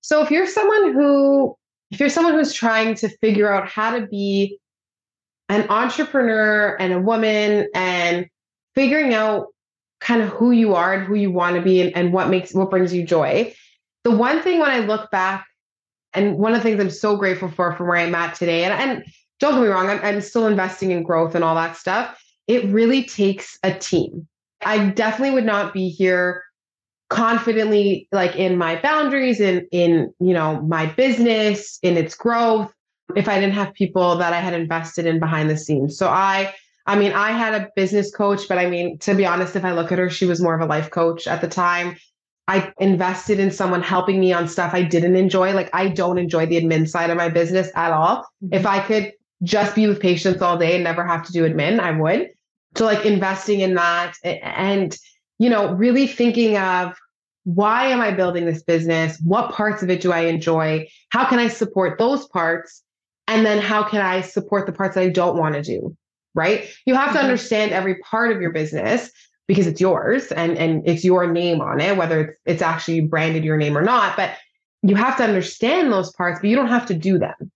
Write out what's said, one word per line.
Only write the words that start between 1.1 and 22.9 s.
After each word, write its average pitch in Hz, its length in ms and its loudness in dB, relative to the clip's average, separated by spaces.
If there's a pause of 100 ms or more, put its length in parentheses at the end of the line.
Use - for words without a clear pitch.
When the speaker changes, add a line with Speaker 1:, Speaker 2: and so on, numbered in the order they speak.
Speaker 1:
if - 100 -8
you're 285 80 2
someone 330 240 2
who's 302 220 0
trying 220 400 0
to 214 140 -4 (120)
figure 208 320 2
out 190 160 -2
how 220 300 -4
to 214 80 -6
be 202 520 -2 (920)
an 214 180 0
entrepreneur 220 1120 0
and 185 140 0
a 180 40 0
woman 214 760 0
and 180 520 -2 (480)
figuring 277 380 2
out 214 360 0 (520)
kind 233 220 0
of 202 80 -2
who 233 220 2
you 226 220 4
are 175 200 0
and 196 120 -4
who 202 100 -2
you 202 140 0
want 175 260 0
to 175 40 0
be 185 220 4
and, 180 120 -2
and 175 200 0
what 185 160 0
makes, 185 240 -2
what 190 160 0
brings 185 240 0
you 175 100 -2
joy. 165 480 0 (520)
The 240 60 2
one 240 300 2
thing 349 180 0
when 302 120 2
I 254 80 0
look 214 320 -4
back, 190 340 -2 (680)
and 190 240 0
one 220 160 2
of 240 40 2
the 208 40 -2
things 214 180 0
I'm 196 80 0
so 208 300 -2
grateful 185 320 -4
for, 175 240 -2
for 175 100 -8
where 175 140 0
I'm 170 160 -2
at 170 220 -4
today, 170 280 0
and, 190 80 0
and 262 320 -4 (340)
don't 285 180 2
get 262 40 4
me 233 60 4
wrong, 190 240 2
I'm, 202 120 -2
I'm 202 200 -2
still 226 240 0
investing 190 460 0
in 175 100 -2
growth 165 320 0
and 175 100 2
all 160 120 2
that 165 200 -4
stuff. 202 420 -4 (300)
It 233 240 2
really 233 320 4